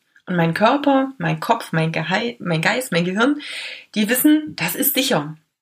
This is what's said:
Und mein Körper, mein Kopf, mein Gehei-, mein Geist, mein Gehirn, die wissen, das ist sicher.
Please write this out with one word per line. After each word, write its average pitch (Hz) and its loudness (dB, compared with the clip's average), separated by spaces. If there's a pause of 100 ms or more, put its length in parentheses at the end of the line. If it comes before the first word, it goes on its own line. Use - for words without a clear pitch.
(240)
Und 180 -4
mein 165 2
Körper, 269 2
mein 160 -2
Kopf, - -2
mein 160 0
Gehei-, 180 -2
mein 165 -2
Geist, 226 -2
mein 170 2
Gehirn, 240 0 (520)
die 208 0
wissen, 302 2
das - -4
ist - -2
sicher. 156 0 (260)